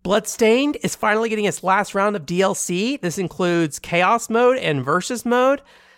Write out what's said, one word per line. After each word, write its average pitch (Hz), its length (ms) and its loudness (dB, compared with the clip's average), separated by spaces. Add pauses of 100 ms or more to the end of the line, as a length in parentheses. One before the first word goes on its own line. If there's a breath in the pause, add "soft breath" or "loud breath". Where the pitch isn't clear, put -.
Bloodstained 226 800 2
is - 140 -4
finally 220 320 0
getting 208 160 -2
its - 180 -4
last 190 320 0
round 202 200 0
of 156 100 -8
D 175 160 -2
L 196 140 2
C. 208 420 -2
This 170 200 -4
includes 170 600 -2
Chaos 180 500 0
Mode 247 280 4
and 147 260 -2
Versus 180 400 -2
Mode, 254 380 2 (360 loud breath)